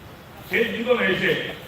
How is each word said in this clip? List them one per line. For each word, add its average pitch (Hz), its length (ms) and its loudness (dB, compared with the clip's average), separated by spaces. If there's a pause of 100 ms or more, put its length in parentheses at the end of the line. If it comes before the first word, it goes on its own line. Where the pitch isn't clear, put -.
(500)
শেষ 226 160 2 (100)
জীবনে 233 280 2 (100)
এসে 175 180 2 (360)